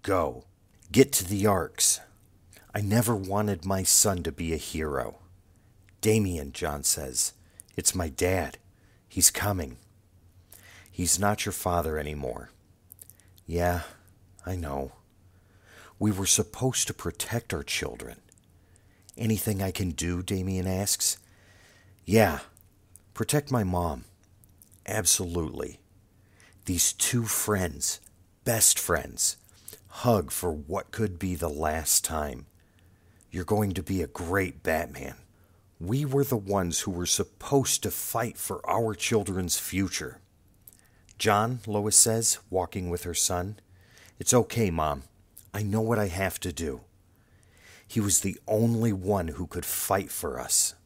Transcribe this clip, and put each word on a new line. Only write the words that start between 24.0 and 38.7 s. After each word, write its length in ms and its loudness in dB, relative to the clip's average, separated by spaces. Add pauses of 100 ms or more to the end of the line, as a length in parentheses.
"Absolutely." 960 -2 (840)
These 260 2
two 320 0
friends, 760 -2 (440)
best 340 4
friends, 580 -2 (520)
hug 420 2
for 220 -2
what 380 -6
could 280 -4
be 160 -2
the 140 -2
last 560 0
time. 420 -4 (840)
"You're 140 -6
going 280 2
to 100 -2
be 200 0
a 40 -2
great 560 -2
Batman. 540 -2 (640)
We 260 -2
were 200 2
the 120 0
ones 440 0
who 100 -4
were 160 -2
supposed 760 0
to 80 -2
fight 480 -4
for 300 -6
our 260 2